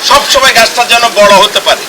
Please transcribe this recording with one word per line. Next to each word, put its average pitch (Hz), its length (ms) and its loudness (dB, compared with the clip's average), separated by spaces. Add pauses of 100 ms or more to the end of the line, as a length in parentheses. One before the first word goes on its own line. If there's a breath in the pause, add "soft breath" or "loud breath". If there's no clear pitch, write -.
সব - 240 0
সময় 262 280 0
গাছটা 233 280 0
যেন 233 300 0
বড় 202 180 4
হতে 202 280 0
পারে। 208 280 -2